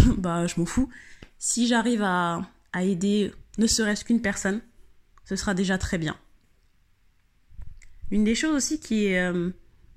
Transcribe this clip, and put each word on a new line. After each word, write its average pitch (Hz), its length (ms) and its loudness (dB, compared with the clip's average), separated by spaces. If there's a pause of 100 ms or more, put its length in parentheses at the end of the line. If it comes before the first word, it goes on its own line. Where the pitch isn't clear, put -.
<laughs> 247 140 4
bah, 170 280 -2
je - 140 -6
m'en 175 60 0
fous, 262 220 0 (500)
si - 280 -2
j'arrive 233 360 2
à, 180 460 -2 (240)
à 180 120 -2
aider 196 480 0 (260)
ne 214 80 4
serait-ce 214 380 0
qu'une 233 180 2
personne, 202 380 -2 (640)
ce - 100 -8
sera 196 200 -2
déjà 185 240 0
très 185 200 -4
bien. 156 180 -4 (2000)
Une 208 120 4
des 220 100 4
choses 311 200 0
aussi 302 260 -2
qui 214 260 0
est, 185 140 2
euh, 180 300 -2 (460)